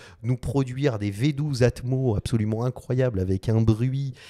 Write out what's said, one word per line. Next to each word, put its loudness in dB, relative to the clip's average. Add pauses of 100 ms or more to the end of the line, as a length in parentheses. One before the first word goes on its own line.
(220)
nous -2
produire -2
des -2
V 0
douze -2
Atmo 2
absolument 0
incroyables -2
avec 0
un 4
bruit 0 (160)